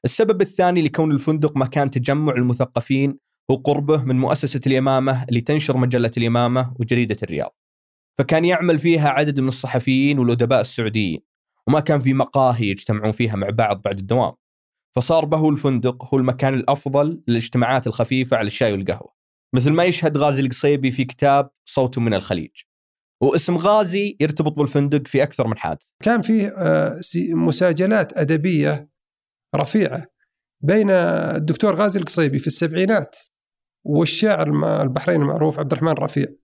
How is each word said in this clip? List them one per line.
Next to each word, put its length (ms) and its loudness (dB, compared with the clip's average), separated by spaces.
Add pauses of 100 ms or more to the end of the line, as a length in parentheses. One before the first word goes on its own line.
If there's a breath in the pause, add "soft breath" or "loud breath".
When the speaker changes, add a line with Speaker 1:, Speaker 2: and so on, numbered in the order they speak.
Speaker 1:
السبب 360 0
الثاني 420 2
لكون 300 0
الفندق 440 0
مكان 340 0
تجمع 420 0
المثقفين 840 0 (320)
هو 60 4
قربه 480 0
من 120 0
مؤسسة 500 0
اليمامة 580 2
اللي 160 0
تنشر 360 0
مجلة 400 2
اليمامة 640 0
وجريدة 420 0
الرياض، 340 -8 (600)
فكان 260 2
يعمل 340 2
فيها 300 2
عدد 320 0
من 80 0
الصحفيين 680 0
والأدباء 420 2
السعوديين، 600 -2 (460)
وما 140 2
كان 200 2
في 140 2
مقاهي 520 2
يجتمعون 460 -2
فيها 240 -2
مع 140 -2
بعض 320 0
بعد 160 -4
الدوام، 340 0 (640)
فصار 280 2
بهو 240 2
الفندق 640 0
هو 40 2
المكان 360 0
الأفضل 720 -2
للاجتماعات 580 0
الخفيفة 500 0
على 100 0
الشاي 260 0
والقهوة، 400 -6 (420)
مثل 160 2
ما 140 4
يشهد 320 0
غازي 260 2
القصيبي 480 0
في 140 -2
كتاب 460 2 (140)
صوت 340 -2
من 160 2
الخليج. 360 -4 (720)
واسم 340 0
غازي 640 0
يرتبط 320 0
بالفندق 540 0
في 160 0
أكثر 240 -2
من 120 -4
حادث. 280 -8 (160)
Speaker 2:
كان 180 2
فيه، 380 0
آه، 420 0
سي-، 340 -4
مساجلات 840 0
أدبية 720 -2 (640)
رفيعة 520 -2 (540)
بين 300 2
الدكتور 840 2
غازي 260 0
القصيبي 380 -2
في 80 -6
السبعينات 720 0 (680)
والشاعر 600 0
الم-، 180 0
البحريني 580 0
المعروف 360 0
عبد 140 -4
الرحمن 200 0
رفيع. 340 -2 (180)